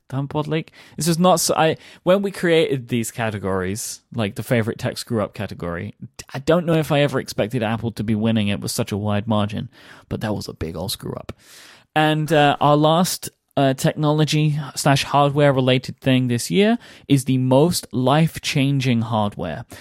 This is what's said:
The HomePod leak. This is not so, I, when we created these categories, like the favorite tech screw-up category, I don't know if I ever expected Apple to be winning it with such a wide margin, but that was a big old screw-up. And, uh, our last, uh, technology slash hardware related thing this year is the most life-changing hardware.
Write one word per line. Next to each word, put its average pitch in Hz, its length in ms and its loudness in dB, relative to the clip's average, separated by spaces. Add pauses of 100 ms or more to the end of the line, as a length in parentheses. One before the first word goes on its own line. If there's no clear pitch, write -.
The 131 80 -6
HomePod 147 280 -4
leak. 156 260 -6 (260)
This 151 100 -4
is 170 100 2
not 175 220 4
so, - 160 0
I, 160 220 2 (260)
when 190 180 4
we 202 80 -2
created 160 600 0
these 117 200 -2
categories, 98 920 -4 (120)
like 104 220 -4
the - 80 -8
favorite 113 340 0
tech - 220 -6
screw-up 107 340 -4
category, 90 640 -8 (360)
I 135 80 -8
don't 160 280 0
know 165 80 2
if 156 160 0
I 143 80 2
ever 135 200 0
expected 113 440 -4
Apple 110 300 -4
to 113 100 -6
be 110 100 -2
winning 107 360 0
it 101 100 -2
with 117 100 -8
such - 220 -4
a 104 60 -2
wide 104 300 -2
margin, 104 400 -2 (400)
but 98 140 -6
that 107 140 -4
was 101 120 -8
a - 60 -10
big 82 220 -10
old 85 160 -6
screw-up. - 420 -10 (640)
And, 156 360 2
uh, 147 300 4
our 147 160 4
last, 160 540 0 (260)
uh, 135 160 4
technology 151 840 0 (160)
slash 139 280 2
hardware 143 500 4
related 127 480 0
thing 127 260 2
this 120 240 -2
year 208 260 4 (300)
is 135 160 4
the 131 140 0
most 131 560 2
life-changing 135 1080 0
hardware. 104 600 -4 (180)